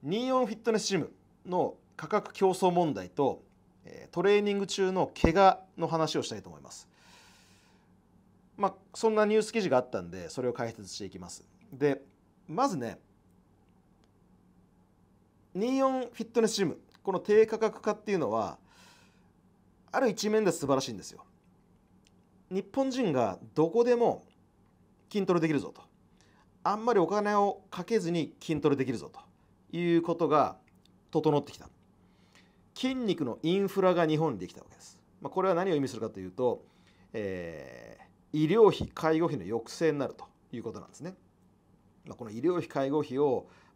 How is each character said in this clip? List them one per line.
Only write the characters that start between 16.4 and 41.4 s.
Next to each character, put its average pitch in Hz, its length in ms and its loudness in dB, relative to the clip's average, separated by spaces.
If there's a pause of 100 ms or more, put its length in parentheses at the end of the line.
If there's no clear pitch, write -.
ネ 220 60 4
ス 220 80 -2
ジ 196 100 2
ム、 127 100 -4 (260)
こ 196 100 -4
の 175 60 -2
低 208 280 6
価 220 120 -6
格 214 220 -2
化 214 120 -2
っ 214 60 -4
て 214 140 -6
い 196 40 2
う - 20 2
の 123 120 0
は、 104 280 -2 (1300)
あ - 100 0
る 247 100 4
一 190 180 -4
面 220 160 2
で 180 80 4
素 - 140 -6
晴 135 80 4
ら 135 80 0
し 135 80 -8
い - 20 -8
ん 98 60 -10
で - 40 -14
す - 100 -16
よ。 - 120 -20 (1300)
日 190 120 -2
本 269 280 -2
人 240 220 0
が 110 260 0 (160)
ど 160 160 2
こ 233 120 4
で 240 140 4
も 202 300 0 (840)
筋 202 140 0
ト 185 80 2
レ 175 80 4
で 160 60 0
き 156 80 2
る 135 40 2
ぞ 90 160 -6
と。 - 60 -20 (840)
あ 190 120 0
ん 220 100 -6
ま 240 80 2
り 202 80 6
お 160 60 4
金 208 280 0
を 202 360 2
か 180 120 -10
け 226 160 -2
ず 170 120 -2
に 165 320 -2
筋 156 180 -2
ト 151 80 2
レ 139 80 4
で 135 80 -2
き 123 80 -4
る 110 60 -6
ぞ 71 120 -12
と - 100 -20 (540)
い 170 220 2
う 165 60 4
こ 170 140 -2
と 165 120 0
が 139 300 2 (520)
整 151 280 2
っ 143 40 0
て - 80 -16
き - 60 -20
た。 - 140 -20 (1040)
筋 262 200 -2
肉 208 300 -2
の 120 180 -6
イ 170 140 2
ン 196 120 2
フ 190 120 -2
ラ 185 140 6
が 170 120 4
日 156 120 2
本 156 160 0
に 95 40 -8
で 87 100 -8
き - 60 -18
た - 60 -20
わ - 80 -20
け - 60 -20
で - 80 -20
す。 - 160 -20 (240)
ま 139 60 -10
あ、 - 20 -8
こ 185 100 -2
れ 185 80 2
は 190 60 4
何 185 180 0
を - 20 4
意 147 60 2
味 135 80 -2
す - 60 -10
る 107 80 -8
か 113 80 -6
と 95 100 -14
い 92 60 -10
う 92 40 -12
と、 117 320 0 (520)
え 80 840 -10 (380)
ー、 156 100 2
医 151 60 0
療 214 180 8
費、 - 240 0
介 160 280 0
護 170 80 2
費 131 100 -4
の 87 60 -10
抑 113 260 -6
制 160 220 0
に 143 60 -4
な 135 80 -2
る 110 60 -8
と - 140 -18 (260)
い 120 60 -10
う 110 40 -12
こ 113 100 -10
と 98 80 -14
な - 40 -18
ん - 60 -20
で - 40 -20
す - 60 -20
ね。 175 140 -12 (880)